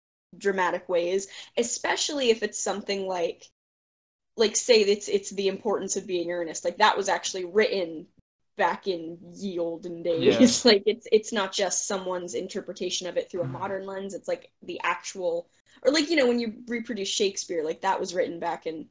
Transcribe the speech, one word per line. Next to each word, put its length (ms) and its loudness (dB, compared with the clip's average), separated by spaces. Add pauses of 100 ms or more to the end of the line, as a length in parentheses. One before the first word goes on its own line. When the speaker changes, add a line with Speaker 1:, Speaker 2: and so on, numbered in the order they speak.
(380)
Speaker 1:
dramatic 500 0
ways, 380 2 (300)
especially 720 0
if 120 4
it's 160 -4
something 480 -4
like, 440 -4 (840)
like, 200 2
say 260 6
it's, 260 2
it's 220 -2
The 180 -2
Importance 480 -2
of 100 -6
Being 240 -2
Earnest. 340 -6
Like, 140 -4
that 180 6
was 120 -2
actually 380 -2
written 600 0 (500)
back 300 0
in 320 -4 (140)
ye 260 -6
olden 440 -6
days. 360 4 (260)
Speaker 2:
Yeah. 60 10
Speaker 1:
<laughs> 20 10
Like, 140 6
it's, 240 -2
it's 220 2
not 200 -2
just 360 -2
someone's 460 -4
interpretation 720 -6
of 80 -4
it 140 -4
through 100 -6
a 40 0
Speaker 2:
Mm-hmm. 80 -6
Speaker 1:
modern 340 -6
lens. 280 -10
It's, 140 -12
like, 240 -6 (100)
the 220 -10
actual, 640 -4 (340)
or, 80 6
like, 200 2
you 60 4
know, 120 6
when 100 4
you 300 -4
reproduce 400 -4
Shakespeare, 560 -2
like, 160 -4
that 180 0
was 160 -4
written 240 0
back 280 -4
in 240 -10